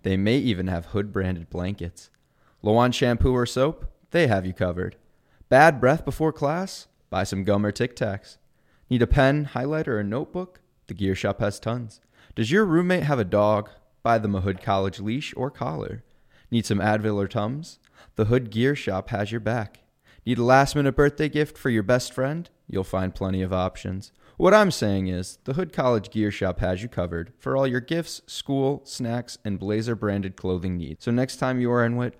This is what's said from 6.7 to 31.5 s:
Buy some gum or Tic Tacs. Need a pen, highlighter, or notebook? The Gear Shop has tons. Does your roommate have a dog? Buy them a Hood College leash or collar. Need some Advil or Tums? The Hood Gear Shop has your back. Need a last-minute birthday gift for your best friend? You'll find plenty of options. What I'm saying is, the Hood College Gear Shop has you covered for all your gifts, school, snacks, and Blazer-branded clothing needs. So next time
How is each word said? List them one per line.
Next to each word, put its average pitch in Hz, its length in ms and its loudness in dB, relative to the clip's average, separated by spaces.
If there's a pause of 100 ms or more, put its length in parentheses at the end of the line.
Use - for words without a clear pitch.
Buy 95 160 -2
some 98 200 -4
gum 101 200 2
or 104 80 0
Tic 117 240 -4
Tacs. 98 400 -6 (540)
Need 123 100 4
a - 60 4
pen, 143 480 4
highlighter, 143 440 -2
or 104 60 -2
notebook? 156 560 -6 (280)
The - 60 -12
Gear 95 200 0
Shop - 260 -2
has 104 180 -2
tons. 113 440 -8 (320)
Does 117 160 0
your 208 160 4
roommate 180 380 2
have 143 140 2
a 107 60 2
dog? 104 460 2 (320)
Buy 117 160 4
them 107 160 0
a 95 60 0
Hood 95 200 -2
College 98 380 0
leash 113 380 -6
or 127 120 -4
collar. 117 540 -8 (480)
Need 117 160 0
some 101 140 0
Advil 107 420 0
or 95 60 -2
Tums? 123 500 -6 (380)
The 110 80 4
Hood 120 260 2
Gear 120 240 2
Shop 98 360 -4
has 104 200 -2
your 113 100 -6
back. 107 440 -6 (420)
Need 120 120 0
a 120 40 2
last-minute 135 540 4
birthday 147 320 2
gift 147 280 -2
for - 140 -2
your 110 140 2
best 123 280 0
friend? 143 380 -6 (180)
You'll 95 140 -4
find 92 320 -4
plenty 95 280 -2
of 92 100 -4
options. 95 580 -4 (280)
What 185 160 6
I'm 208 180 6
saying 98 340 0
is, 92 380 -6
the 135 80 -6
Hood 165 200 -4
College 120 380 0
Gear 107 220 0
Shop 90 260 -4
has 92 240 -2
you 120 60 -8
covered 85 500 -6
for 135 180 -2
all 135 80 2
your 131 140 0
gifts, 165 480 -6
school, 135 580 -2
snacks, 120 600 -6
and 101 160 -4
Blazer-branded 104 760 -2
clothing 92 440 -2
needs. 78 260 -10
So 120 80 0
next 127 240 0
time 127 240 -2